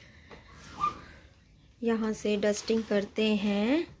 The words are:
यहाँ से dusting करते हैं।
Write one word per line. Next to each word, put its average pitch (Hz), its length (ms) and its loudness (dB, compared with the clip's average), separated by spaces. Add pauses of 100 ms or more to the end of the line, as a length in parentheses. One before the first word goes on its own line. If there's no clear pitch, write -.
(1800)
यहाँ 226 300 0
से 208 240 0
dusting 214 460 0
करते 214 520 0
हैं। 208 520 2 (120)